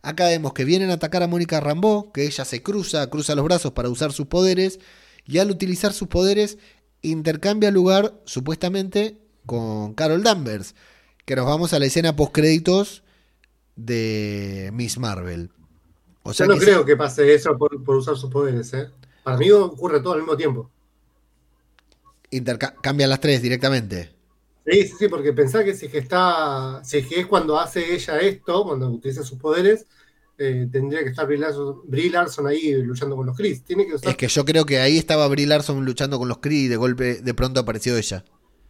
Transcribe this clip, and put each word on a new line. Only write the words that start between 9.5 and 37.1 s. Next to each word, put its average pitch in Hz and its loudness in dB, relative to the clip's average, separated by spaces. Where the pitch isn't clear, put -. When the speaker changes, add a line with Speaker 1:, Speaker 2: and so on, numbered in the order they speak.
Speaker 1:
Carol 160 0
Danvers, 131 0
que 135 -4
nos 127 0
vamos 156 0
a 165 2
la 143 2
escena 156 2
postcréditos 160 2
de 104 -4
Miss 120 -6
Marvel. 90 -8
O 104 -8
sea - 2
Speaker 2:
Yo 202 8
no 156 6
Speaker 1:
que 190 4
Speaker 2:
creo 196 8
Speaker 1:
sí. 139 2
Speaker 2:
que 143 6
pase 147 4
eso 147 2
por, 143 0
por 135 2
usar 131 -2
sus 131 -10
poderes, 127 -2
¿eh? 135 -6
Para 127 -2
mí 170 6
ocurre 160 4
todo 175 -2
al 156 0
mismo 160 -2
tiempo. 139 -4
Speaker 1:
Interca-, 127 -4
cambian 139 0
las 135 0
tres 139 2
directamente. 120 -2
Speaker 2:
Sí, 190 4
sí, - -12
sí, 208 0
porque 143 0
pensá 139 2
que 196 0
si 156 -14
es 131 -12
que 151 -4
está, 143 0
si - -2
es 131 -2
que 160 -4
es 180 -4
cuando 160 2
hace 170 -2
ella 170 -4
esto, 196 0
cuando 131 -2
utiliza 131 -6
sus 127 -14
poderes, 180 2
eh, 127 -2
tendría 139 -2
que 131 -4
estar 143 -4
Brie 147 0
Larson, 143 -6
Brie 151 0
Larson 165 -2
ahí 151 0
luchando 127 -4
con 131 -4
los 127 -6
Kree. 180 -2
Tiene 190 -2
que 165 -8
usar 147 -4
Speaker 1:
Es - -2
que 127 -2
yo 143 0
creo 156 2
que 139 0
ahí 139 4
estaba 156 2
Brie 139 2
Larson 143 0
luchando 135 -4
con 123 -4
los 120 -6
Kree 147 0
y 131 0
de 120 0
golpe, 123 0